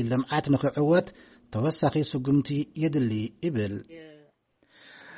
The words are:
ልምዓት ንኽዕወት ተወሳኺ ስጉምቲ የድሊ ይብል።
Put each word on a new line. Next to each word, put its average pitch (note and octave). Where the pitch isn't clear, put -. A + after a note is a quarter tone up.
ልምዓት B2+
ንኽዕወት D3
ተወሳኺ C#3+
ስጉምቲ C#3
የድሊ D3
ይብል። G#2+